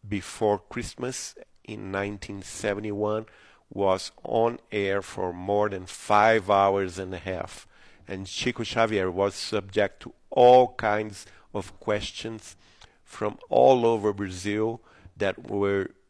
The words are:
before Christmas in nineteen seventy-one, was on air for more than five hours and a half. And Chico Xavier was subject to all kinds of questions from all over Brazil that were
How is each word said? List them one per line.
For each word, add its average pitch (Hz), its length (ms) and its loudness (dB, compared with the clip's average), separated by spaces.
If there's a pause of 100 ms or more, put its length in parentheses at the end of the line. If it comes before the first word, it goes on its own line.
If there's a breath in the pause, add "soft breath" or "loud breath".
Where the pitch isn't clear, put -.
before 104 520 0
Christmas - 760 -10 (280)
in 104 280 -12
nineteen 101 520 -6
seventy-one, 104 800 -4 (460 soft breath)
was 95 400 0 (120)
on 117 360 0 (120)
air 101 300 -2
for 92 320 -6
more 101 360 0
than 92 160 -8
five 104 640 2
hours 98 500 4
and 92 140 -8
a 90 40 -8
half. - 500 -8 (400 soft breath)
And 95 200 -10
Chico - 360 -6
Xavier 107 460 0
was 98 260 0
subject 98 680 -4
to - 120 -14 (160)
all 123 440 8
kinds 107 520 -4 (280 soft breath)
of - 260 -10
questions 107 760 -6 (480 soft breath)
from - 340 -6 (120)
all 127 360 6
over 107 280 2
Brazil 101 680 -4 (360 soft breath)
that - 320 -4
were 98 420 -2 (180)